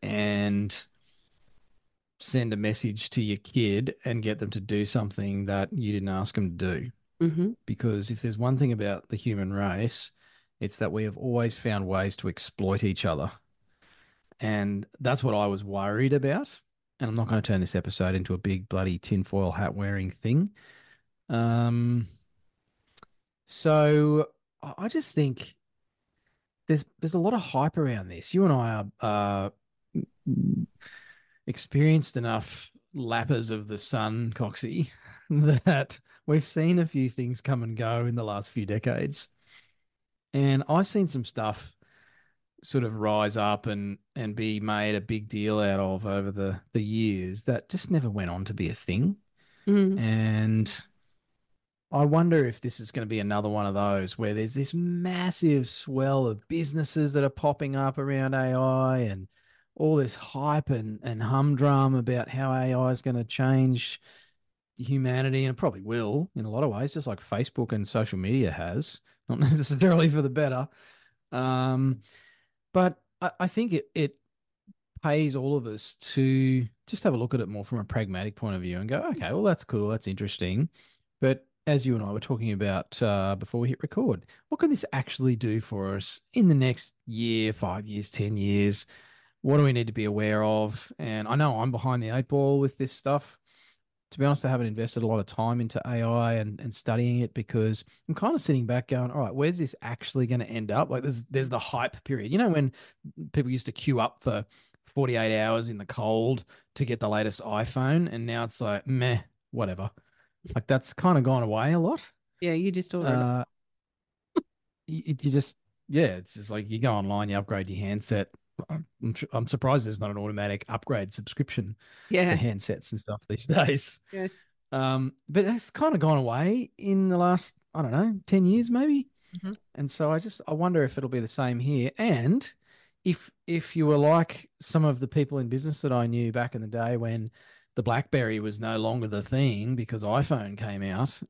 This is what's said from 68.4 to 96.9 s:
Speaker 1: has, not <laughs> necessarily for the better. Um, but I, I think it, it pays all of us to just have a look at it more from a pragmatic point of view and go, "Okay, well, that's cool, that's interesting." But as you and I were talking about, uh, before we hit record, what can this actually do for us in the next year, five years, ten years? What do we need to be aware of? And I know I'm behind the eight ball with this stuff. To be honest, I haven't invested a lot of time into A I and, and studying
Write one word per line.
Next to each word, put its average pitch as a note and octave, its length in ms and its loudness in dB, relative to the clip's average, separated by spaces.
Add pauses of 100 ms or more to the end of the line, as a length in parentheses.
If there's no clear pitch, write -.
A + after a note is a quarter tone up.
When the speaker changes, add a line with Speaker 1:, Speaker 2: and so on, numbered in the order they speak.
Speaker 1:
has, F2 480 -6 (300)
not - 100 -2
<laughs> - 0 -
necessarily D#3 680 4
for D3 120 2
the C#3 80 2
better. C3 380 0 (640)
Um, C3 720 0 (720)
but F3+ 260 4 (220)
I, F#3 180 0
I F3+ 80 0
think A3 240 -2
it, D#3 240 -2
it D3 220 -2 (840)
pays D3+ 340 2
all C#3 200 0
of B2 100 -2
us G#2+ 300 -8
to C3 720 2 (200)
just - 160 -8
have E3+ 100 2
a B2 40 0
look A#2+ 160 -2
at B2 60 0
it G2 80 -2
more G2+ 160 -8
from A#2 160 -4
a G2+ 60 -4
pragmatic G2+ 500 -4
point G#2 200 -4
of F2+ 60 -4
view F2+ 180 -4
and G#2+ 100 -6
go, - 120 -2 (100)
"Okay, - 200 -4
well, F#3 120 0
that's F#3 200 2
cool, G#2 240 -2
that's A2 200 -4
interesting." F#2+ 600 -2 (540)
But C3 240 2 (220)
as C#3 180 2
you B2+ 100 4
and G#2+ 80 -2
I G2+ 80 -4
were G#2+ 80 -4
talking A2+ 320 -2
about, G2 500 -2
uh, G2 340 2
before A#2 240 -6
we A#2+ 100 0
hit - 120 -4
record, D3+ 440 -2 (240)
what D4+ 100 -4
can D#4+ 100 4
this - 240 0
actually C3 420 0
do A2 240 -2
for G2 360 -4
us - 260 -6 (120)
in A3 140 6
the D#3 80 8
next B2+ 380 0 (140)
year, A2+ 460 0
five G2+ 340 -6
years, G#2 240 -8
ten G#2+ 260 -2
years? G2+ 480 2 (560)
What C#3 160 4
do D3 60 8
we C3+ 100 6
need A#2 140 0
to A2 60 -8
be A2 120 0
aware G#2+ 380 2
of? G#2+ 560 0
And G#2+ 280 -4
I A#2+ 80 0
know C#3+ 240 2
I'm B2+ 120 0
behind B2 320 0
the A2 60 -4
eight B2 180 -2
ball C#3 320 4
with C3+ 180 0
this C3 140 -4
stuff. - 460 -2 (760)
To - 80 -14
be C#3 60 4
honest, C#3+ 200 4
I C3 40 2
haven't B2 180 2
invested A2+ 360 -2
a A2+ 40 0
lot A2 120 2
of G2 60 -2
time A#2 340 -2
into A2+ 280 -4
A A#2 160 -2
I A#2 320 2
and, G#2+ 260 -4
and A#2 120 -8
studying A#2+ 460 0